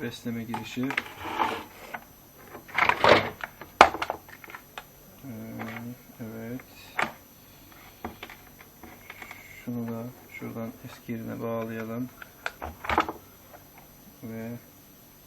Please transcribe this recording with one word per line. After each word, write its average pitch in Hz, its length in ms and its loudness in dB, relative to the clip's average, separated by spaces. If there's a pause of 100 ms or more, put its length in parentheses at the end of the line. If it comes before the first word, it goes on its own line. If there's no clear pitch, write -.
besleme 117 420 -2
girişi. 117 440 -2 (4000)
Ee, 135 60 -10 (880)
evet. 113 420 -4 (3000)
Şunu 120 220 -2
da 113 160 -2 (360)
şuradan 113 300 -4 (160)
eski - 260 -8
yerine 117 300 -4
bağlayalım. 113 680 0 (2250)
Ve 113 280 -4 (760)